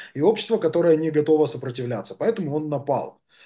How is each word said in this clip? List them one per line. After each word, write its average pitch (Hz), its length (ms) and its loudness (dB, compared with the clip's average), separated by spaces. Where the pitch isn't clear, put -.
и 135 80 -6
общество, 214 360 2
которое 170 400 4
не 160 140 0
готово 151 360 4
сопротивляться. 123 720 -8
Поэтому 185 360 -2
он 151 140 -4
напал. 135 520 -4